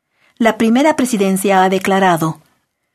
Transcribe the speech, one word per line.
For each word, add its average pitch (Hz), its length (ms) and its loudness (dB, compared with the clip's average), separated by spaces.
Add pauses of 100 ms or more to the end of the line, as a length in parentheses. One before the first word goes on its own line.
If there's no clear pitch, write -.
(360)
La 220 220 0
primera 254 380 0
presidencia 196 680 0
ha 190 60 0
declarado: 185 680 -2 (540)